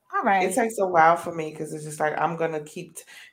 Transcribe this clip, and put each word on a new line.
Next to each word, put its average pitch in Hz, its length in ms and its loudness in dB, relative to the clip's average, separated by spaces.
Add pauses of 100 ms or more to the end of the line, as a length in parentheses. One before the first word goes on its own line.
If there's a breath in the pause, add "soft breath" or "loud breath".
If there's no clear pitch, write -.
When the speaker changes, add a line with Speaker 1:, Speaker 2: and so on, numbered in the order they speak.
(140)
Speaker 1:
all 381 100 0
Speaker 2:
It - 20 0
Speaker 1:
right. 190 300 2
Speaker 2:
takes 226 220 0
a 196 100 0
while 170 280 6
for 170 180 -8
me 156 200 -6
'cause 156 200 -10
it's 151 120 -10
just 151 160 -10
like, 151 180 -2
I'm 165 160 0
gonna 160 280 -2
keep - 340 -14
t-, - 60 -18 (300 soft breath)